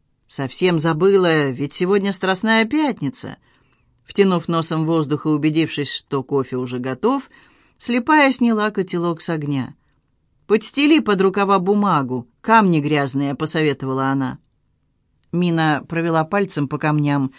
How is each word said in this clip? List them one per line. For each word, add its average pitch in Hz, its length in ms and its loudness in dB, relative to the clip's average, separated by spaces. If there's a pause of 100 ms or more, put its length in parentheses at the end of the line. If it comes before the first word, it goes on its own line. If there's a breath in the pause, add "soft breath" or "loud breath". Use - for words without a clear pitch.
(260)
«Совсем 165 520 -2
забыла, 160 720 2
ведь 131 240 -6
сегодня 196 380 0
Страстная 214 520 2
Пятница». 233 720 -4 (680)
Втянув 185 440 0
носом 165 380 -2
воздух 151 400 -2
и - 20 2
убедившись, 151 640 0
что - 300 -4
кофе 131 340 -4
уже 127 220 -6
готов, 131 520 -2 (480 soft breath)
слепая 269 540 2
сняла 220 380 0
котелок 175 500 -4
с - 80 -6
огня. 143 460 -4 (720)
«Подстели 285 540 2
под 202 200 0
рукава 196 380 2
бумагу, 175 680 0 (120)
камни 202 400 4
грязные», — 139 560 -2
посоветовала 139 720 -2
она. 135 320 -2 (920)
Мина 165 540 0
провела 165 380 0
пальцем 185 440 -2
по 147 100 -6
камням, 143 600 0